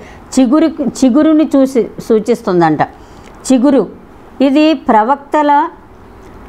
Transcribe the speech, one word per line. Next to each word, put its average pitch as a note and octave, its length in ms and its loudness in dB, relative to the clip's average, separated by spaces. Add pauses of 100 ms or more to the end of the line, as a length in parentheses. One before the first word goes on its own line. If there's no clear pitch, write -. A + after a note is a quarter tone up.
(400)
చిగురు, C#4 260 2
చిగురుని D4 920 0
చూసి, C4 340 0 (180)
సూచిస్తుందంట. G3+ 720 0 (720)
చిగురు B3+ 340 2 (540)
ఇది D4+ 340 2
ప్రవక్తల, C#4+ 920 0 (800)